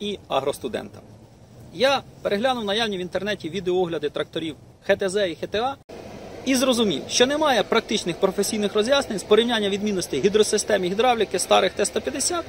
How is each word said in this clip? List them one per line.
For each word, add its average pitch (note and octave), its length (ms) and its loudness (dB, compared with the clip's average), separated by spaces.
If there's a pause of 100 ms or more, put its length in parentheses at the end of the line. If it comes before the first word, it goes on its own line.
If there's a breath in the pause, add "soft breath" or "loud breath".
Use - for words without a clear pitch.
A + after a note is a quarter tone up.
і - 180 -6 (100)
агростудентам. C3+ 760 -4 (720)
Я B3 280 2 (200)
переглянув A#3+ 420 0
наявні G#3 320 -2
в F3+ 40 -6
інтернеті F#3+ 500 -6
відеоогляди F3 600 -2
тракторів D3+ 460 -6 (300)
Х G3 100 4
Т G3 120 0
З F#3+ 220 0
і D#3 40 -6
Х F3+ 120 -10
Т G3+ 140 -2
А C4+ 140 -2 (720)
і C4 100 2
зрозумів, A#3 540 2
що - 180 4
немає C#4+ 360 2
практичних G#3 540 0
професійних G3+ 580 0
роз'яснень A#3 440 2
з - 40 -10
порівняння A3 460 4
відмінностей G3 520 -2
гідросистем G3+ 640 2
і F3 40 2
гідравліки A3 500 2
старих G3+ 340 4
Т G#3 140 0
сто - 140 -2
п'ятдесят D4+ 480 -4